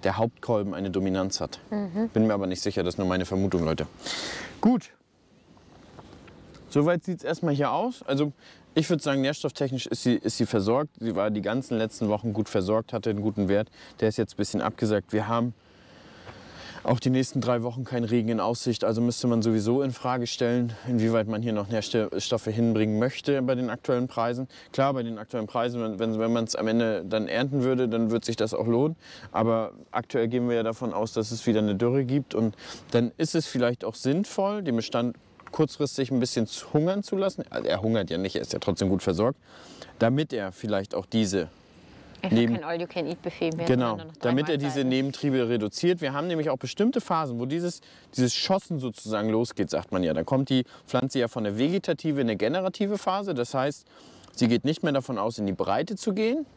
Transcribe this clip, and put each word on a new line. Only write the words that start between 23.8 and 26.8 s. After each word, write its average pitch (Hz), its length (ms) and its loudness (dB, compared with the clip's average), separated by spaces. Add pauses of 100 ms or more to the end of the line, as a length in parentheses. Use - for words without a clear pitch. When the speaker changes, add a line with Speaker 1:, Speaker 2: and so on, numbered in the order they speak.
Speaker 1:
Preisen. 120 380 -2 (260)
Klar, 139 200 2
bei 131 100 -2
den 117 160 -6
aktuellen 110 280 -6
Preisen, 120 340 -2
wenn, 110 180 -4
wenn, 113 200 0
wenn 113 140 2
man's 113 220 0
am 107 140 -2
Ende 110 360 2